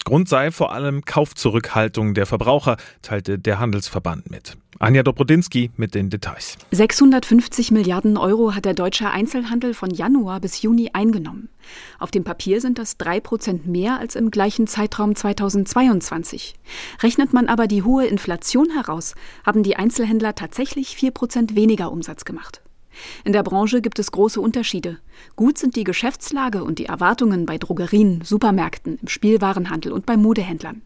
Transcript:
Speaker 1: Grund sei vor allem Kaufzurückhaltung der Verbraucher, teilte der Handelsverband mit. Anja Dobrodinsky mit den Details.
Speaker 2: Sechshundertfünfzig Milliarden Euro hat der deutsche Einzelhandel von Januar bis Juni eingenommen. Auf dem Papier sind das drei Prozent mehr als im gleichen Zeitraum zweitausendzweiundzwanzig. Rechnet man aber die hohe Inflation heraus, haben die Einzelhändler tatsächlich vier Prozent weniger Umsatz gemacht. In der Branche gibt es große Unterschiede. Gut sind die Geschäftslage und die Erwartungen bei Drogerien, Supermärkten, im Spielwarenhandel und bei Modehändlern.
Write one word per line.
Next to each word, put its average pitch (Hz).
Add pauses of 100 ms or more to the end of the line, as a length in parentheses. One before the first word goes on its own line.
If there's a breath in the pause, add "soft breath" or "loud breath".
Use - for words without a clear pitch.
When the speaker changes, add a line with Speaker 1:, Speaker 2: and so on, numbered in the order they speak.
Speaker 1:
Grund 165
sei 143
vor -
allem 139
Kaufzurückhaltung 110
der 98
Verbraucher, 123 (260 loud breath)
teilte 101
der 101
Handelsverband 101
mit. - (240)
Anja 127
Dobrodinsky 131
mit 113
den 98
Details. - (160)
Speaker 2:
Sechshundertfünfzig 240
Milliarden 208
Euro 208
hat 196
der 190
deutsche 196
Einzelhandel 233
von 190
Januar 190
bis 185
Juni 233
eingenommen. 202 (500 loud breath)
Auf 180
dem 185
Papier 190
sind 247
das 220
drei 180
Prozent 185
mehr 185
als -
im 226
gleichen 208
Zeitraum 208
zweitausendzweiundzwanzig. 202 (460 loud breath)
Rechnet 254
man 247
aber 226
die 202
hohe 254
Inflation 226
heraus, 165 (320 loud breath)
haben 214
die 196
Einzelhändler 220
tatsächlich -
vier 262
Prozent 233
weniger 208
Umsatz 160
gemacht. - (600 loud breath)
In 202
der 202
Branche 214
gibt 214
es 202
große 208
Unterschiede. 185 (380 soft breath)
Gut 262
sind 262
die 220
Geschäftslage 233
und 160
die -
Erwartungen 180
bei 160
Drogerien, 185
Supermärkten, 190
im -
Spielwarenhandel 196
und -
bei 233
Modehändlern. 202